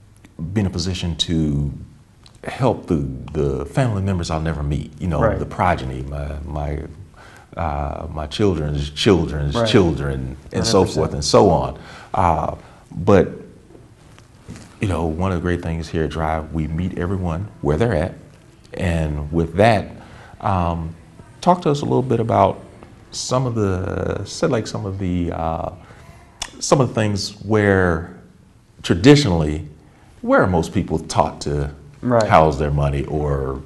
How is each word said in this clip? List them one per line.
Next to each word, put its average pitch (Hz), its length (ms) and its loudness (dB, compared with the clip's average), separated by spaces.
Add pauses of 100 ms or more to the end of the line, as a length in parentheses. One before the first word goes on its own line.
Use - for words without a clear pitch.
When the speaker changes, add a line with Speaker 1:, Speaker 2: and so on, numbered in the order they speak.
(520)
Speaker 1:
be 107 80 0
in 98 60 2
a 87 40 -2
position 87 460 -4
to 73 560 0 (720)
help - 420 -2
the, 87 100 0 (360)
the 69 340 -2
family 113 360 0
members 90 280 -2
I'll 78 100 -2
never 78 220 -4
meet, 73 380 -4
you 92 80 -4
know, 76 120 0
Speaker 2:
Right. 101 180 2
Speaker 1:
the - 80 -4
progeny, 65 560 -2
my, 71 420 -8
my, 73 380 -6 (760)
uh, 73 560 -4
my 78 160 -6
children's 73 600 0
children's 76 680 2
Speaker 2:
Right. 117 120 2
Speaker 1:
children, 69 680 2 (160)
and 90 120 -2
so 95 140 2
Speaker 2:
Hundred 92 80 6
percent. - 80 -4
Speaker 1:
forth 78 200 -2
and 71 100 -4
so 113 260 6
on. 65 280 0 (360)
Uh, 80 400 0 (380)
but, 95 360 4 (1500)
you 104 80 -2
know, 85 180 -2
one 87 260 -2
of 87 60 -2
the 80 40 -4
great 87 180 0
things 82 280 -6
here 80 160 -2
at 73 60 -2
Drive, 78 440 -2
we 78 140 -2
meet 82 300 -4
everyone 90 500 -4 (140)
where 76 140 2
they're 117 180 2
at. 80 200 -2 (600)
And 76 580 -2
with 82 240 0
that, 98 340 4 (500)
um, 85 540 -2 (460)
talk 175 220 4
to 160 80 0
us 143 100 0
a - 40 -6
little 127 180 2
bit 123 180 0
about 104 400 2 (500)
some - 340 -2
of 117 120 -4
the, 92 680 -2
say, - 220 -4
like, 120 200 0
some 110 200 -8
of 98 120 -6
the, 90 340 -2
uh, 82 380 -4 (880)
some 151 200 4
of 120 80 2
the - 60 -8
things 104 360 -2 (140)
where 95 720 2 (680)
traditionally, 87 840 4 (560)
where 240 200 4
are 127 40 4
most 87 260 2
people 80 280 -2
taught 78 420 0
to 71 280 -2 (300)
Speaker 2:
Right. 117 280 2
Speaker 1:
house 80 300 6
their 73 120 0
money 71 360 0
or 69 600 -4